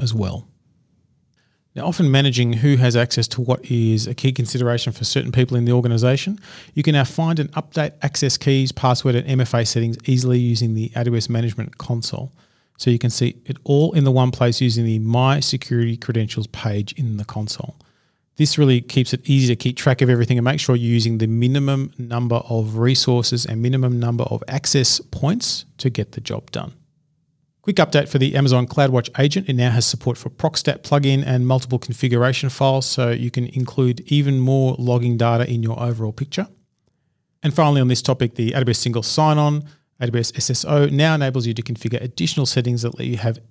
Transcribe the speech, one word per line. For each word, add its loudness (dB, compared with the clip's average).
as -2
well. -4
Now, -10
often 2
managing 2
who 4
has 4
access 0
to -6
what 0
is 2
a -6
key 0
consideration -2
for -10
certain -2
people 2
in 2
the 4
organization. 2
You -2
can 2
now 4
find -2
and -4
update -4
access -2
keys, 2
password, 2
and -2
M 2
F -2
A 2
settings -2
easily 2
using 0
the -4
A -2
W 0
S -2
Management -4
Console. -6
So 2
you 4
can 0
see 0
it -8
all 4
in 4
the 4
one 4
place 0
using 2
the 0
My 2
Security -2
Credentials -2
page -4
in -4
the -8
console. -10
This 2
really 4
keeps -2
it -4
easy 4
to 2
keep -4
track 0
of 6
everything 4
and 2
make 0
sure 2
you're 0
using 2
the 2
minimum 0
number -2
of -2
resources 2
and -6
minimum 0
number -2
of -4
access 0
points -4
to -2
get -6
the -12
job -8
done. -10
Quick -2
update 2
for -2
the 2
Amazon 4
CloudWatch 0
agent. 0
It -2
now 2
has 2
support -4
for -12
Procstat -4
plugin 2
and 0
multiple 0
configuration 0
files, 0
so 0
you -2
can -4
include -2
even 2
more 2
logging 0
data 0
in -2
your -4
overall -4
picture. -6
And 0
finally 4
on 4
this 0
topic, -2
the -2
A -2
W 2
S 0
single -2
sign-on, 2
A -2
W 0
S -4
S -2
S -2
O 4
now 2
enables -2
you -2
to -6
configure -6
additional -4
settings -2
that -6
let -4
you -4
have -4